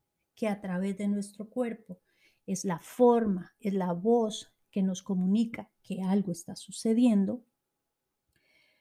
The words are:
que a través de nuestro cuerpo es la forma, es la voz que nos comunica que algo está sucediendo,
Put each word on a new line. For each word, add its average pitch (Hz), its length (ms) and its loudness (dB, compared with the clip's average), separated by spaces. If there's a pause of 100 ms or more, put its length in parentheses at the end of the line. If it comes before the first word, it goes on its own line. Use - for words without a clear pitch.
(340)
que 220 140 -2
a 202 120 -2
través 190 380 -4
de 208 80 -4
nuestro 202 420 -4
cuerpo 226 540 -6 (420)
es 190 200 -4
la 175 160 -4
forma, 233 800 2
es 196 140 -2
la 180 180 0
voz 214 600 0 (200)
que 196 100 0
nos 190 220 -2
comunica 202 680 0 (120)
que 185 200 -8
algo 190 300 0
está - 240 -12
sucediendo, 226 880 2 (1400)